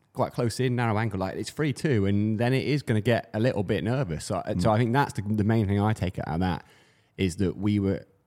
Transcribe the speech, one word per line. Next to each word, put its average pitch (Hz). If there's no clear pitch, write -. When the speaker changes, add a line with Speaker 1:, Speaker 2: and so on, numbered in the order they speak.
Speaker 1:
quite 113
close 123
in, 127
narrow 113
angle, 107
like, 92
it's -
three 147
two, 117
and 104
then 120
it 131
is 135
gonna 107
get 113
a 110
little 110
bit 87
nervous. 107
So, 92
so 107
Speaker 2:
Mm. 104
Speaker 1:
I 107
think 120
that's 139
the, 101
the 104
main 113
thing 101
I 107
take -
out -
of 80
that, 90
is 90
that 95
we 104
were, 98